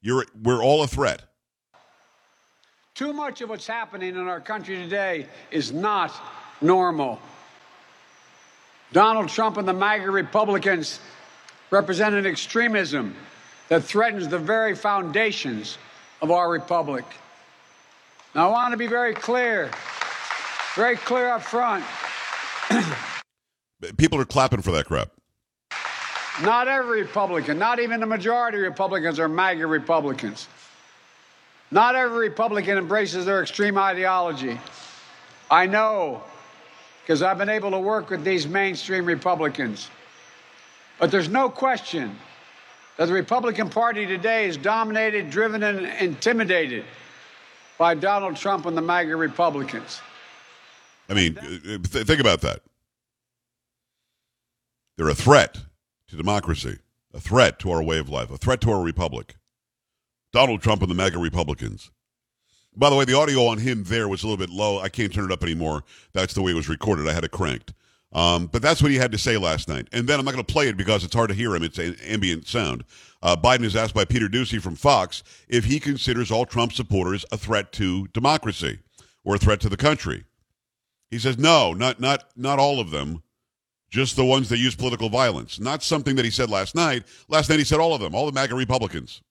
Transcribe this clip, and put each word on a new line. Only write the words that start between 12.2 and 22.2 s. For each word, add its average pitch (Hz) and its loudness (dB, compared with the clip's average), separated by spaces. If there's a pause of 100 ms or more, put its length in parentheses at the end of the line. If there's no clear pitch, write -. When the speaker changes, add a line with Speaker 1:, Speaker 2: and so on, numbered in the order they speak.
Speaker 2:
extremism 190 -2 (540)
that 165 4
threatens 208 0
the 175 -2
very 214 0
foundations 180 -2 (460)
of 156 0
our 175 4
republic. 151 -2 (1300)
Now, 165 4
I - 4
want 240 2
to 226 -6
be 233 -4
very 240 0
clear, 226 -2 (1040)
very 233 2
clear 247 -2
up 233 -2
front. 220 -2 (840)